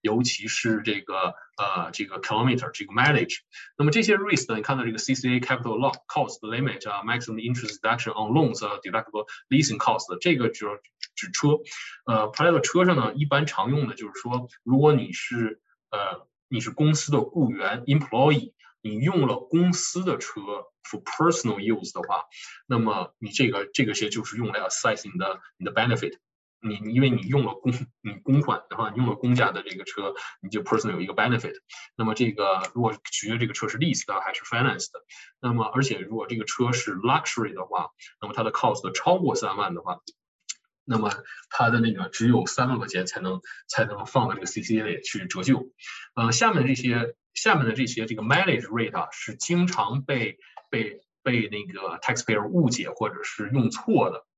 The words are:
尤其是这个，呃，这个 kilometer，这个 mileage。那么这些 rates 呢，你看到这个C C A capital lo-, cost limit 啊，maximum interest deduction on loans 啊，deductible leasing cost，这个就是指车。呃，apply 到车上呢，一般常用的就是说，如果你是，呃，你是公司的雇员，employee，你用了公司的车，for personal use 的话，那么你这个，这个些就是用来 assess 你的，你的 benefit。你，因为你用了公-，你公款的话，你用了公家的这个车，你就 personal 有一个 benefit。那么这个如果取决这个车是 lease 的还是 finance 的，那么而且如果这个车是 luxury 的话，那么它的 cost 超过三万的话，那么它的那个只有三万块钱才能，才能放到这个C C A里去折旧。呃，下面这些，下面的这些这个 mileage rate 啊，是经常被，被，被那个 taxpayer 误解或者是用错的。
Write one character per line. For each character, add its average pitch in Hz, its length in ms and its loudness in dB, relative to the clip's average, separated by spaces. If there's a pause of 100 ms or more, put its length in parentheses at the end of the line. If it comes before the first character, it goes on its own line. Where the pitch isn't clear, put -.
尤 113 220 2
其 110 240 -2
是 110 340 0
这 104 200 -2
个， 92 320 -2 (240)
呃， 92 340 -2
这 104 140 -6
个 95 160 -10
kilometer， 120 500 0
这 104 140 -10
个 98 80 -16
mileage。 131 460 2 (380)
那 143 80 4
么 151 60 6
这 226 120 4
些 208 140 6
rates 196 320 0
呢， 113 60 0
你 107 60 -4
看 135 160 -2
到 120 80 -2
这 113 80 0
个 110 40 -8
C - 180 0
C 127 200 -2
A 123 40 2
capital 123 380 -2
lo-, 131 200 0 (100)
cost - 320 -2
limit 110 500 -4
啊， 101 140 -6
maximum 113 360 -2
interest 117 420 -4
deduction 113 300 0
on 107 220 -2
loans 117 320 4
啊， 101 160 -6
deductible 107 460 -4 (220)
leasing 131 280 4
cost， 104 420 0
这 170 180 2
个 113 120 2
就 104 200 -6
是 104 120 -8 (340)
指 92 160 -10
车。 151 280 4 (460)
呃， 107 260 0
apply 170 220 4
到 151 60 4
车 180 260 4
上 180 100 6
呢， 113 200 0
一 147 100 0
般 143 200 2
常 - 240 -2
用 139 180 2
的 - 80 -8
就 107 120 -12
是 - 120 -14
说， 123 280 -4 (160)
如 127 140 4
果 151 160 8
你 110 180 2
是， 113 500 -4 (300)
呃， 98 360 -4 (200)
你 113 140 -2
是 160 100 -6
公 151 240 4
司 143 160 -2
的 131 80 4
雇 117 320 2
员， 98 320 -4
employee， 139 680 4 (260)
你 107 160 -6
用 147 320 2
了 - 80 0
公 175 380 2
司 - 320 -4
的 135 120 0
车， - 240 -10 (440)
for - 180 -12
personal 143 560 2
use 104 340 0
的 131 140 -6
话， 90 160 -2 (440)
那 120 120 4
么 104 380 0
你 104 140 -10
这 123 180 4
个， 101 240 -2
这 131 120 2
个 104 80 -2
些 104 160 -2
就 107 140 -6
是 107 140 -8
用 120 160 -2
来 107 80 -2
assess 104 500 -2
你 87 60 -8
的， 95 240 -4 (160)
你 90 80 -10
的 104 80 -6
benefit。 110 440 2 (440)
你， 107 160 -4 (160)
因 131 80 6
为 131 100 6
你 101 160 0
用 131 180 2
了 98 80 -2
公-， 127 180 -2 (300)
你 101 120 -8 (100)
公 139 180 6
款 - 280 -2
的 - 60 -10
话， 110 140 -2
你 107 80 -6
用 123 80 4
了 110 80 2
公 123 220 2
家 104 160 4
的 98 100 -4
这 98 140 -12
个 95 80 -12
车， 98 320 -6 (260)
你 98 80 -12
就 107 140 -2
personal 107 300 0
有 85 80 -4
一 92 40 -2
个 98 80 -8
benefit。 113 400 0 (420)
那 113 100 0
么 107 100 0
这 117 160 2
个 98 320 2 (100)
如 120 80 0
果 110 140 2 (160)
取 - 160 -6
决 113 100 -2
这 120 80 0
个 104 80 -6
车 - 140 -4
是 110 100 -4
lease 156 300 0
的 98 120 -2
还 95 140 -4
是 - 80 -8
finance 117 500 -2
的， - 120 -18 (360)
那 120 140 -2
么 113 120 2
而 120 180 0
且 101 160 -2
如 101 160 -10
果 110 100 -4
这 120 120 -6
个 107 60 -4
车 120 280 0
是 110 240 -2
luxury 113 580 0
的 92 120 -8
话， 90 260 -6 (280)
那 104 80 -10
么 104 60 -10
它 113 80 -4
的 110 100 0
cost 104 420 0
超 180 260 2
过 160 160 2
三 98 220 -4
万 95 180 -2
的 87 80 -8
话， 92 160 -6 (840)
那 117 120 0
么 104 140 2 (400)
它 117 180 2
的 117 100 4
那 113 140 4
个 95 160 -4
只 117 200 0
有 98 180 4
三 127 200 0
万 123 120 -2
块 95 80 -6
钱 92 180 -2
才 92 140 -8
能， 92 220 -6 (260)
才 110 180 0
能 101 220 -10
放 117 200 2
到 95 60 -4
这 92 60 -6
个 90 80 -8
C 101 160 -6
C 110 160 2
A - 20 0
里 - 220 -6
去 92 240 -6
折 92 160 -6
旧。 - 260 2 (460)
呃， 117 160 2
下 220 200 4
面 143 140 4
这 135 80 4
些， 120 420 0 (200)
下 214 180 4
面 139 120 4
的 113 80 2
这 127 120 0
些 113 220 -4
这 113 80 -4
个 107 80 -6
mileage 147 420 2
rate 107 320 -2
啊， 82 140 -4
是 - 240 -10
经 175 320 2
常 127 340 0
被， 120 380 -2 (320)
被， 107 300 -4 (200)
被 117 280 2
那 104 160 -8
个 90 340 -8
taxpayer 113 480 0
误 165 240 4
解 - 180 -4
或 104 200 -4
者 - 120 -10
是 107 320 -6
用 123 160 2
错 123 400 2
的。 80 160 -10 (120)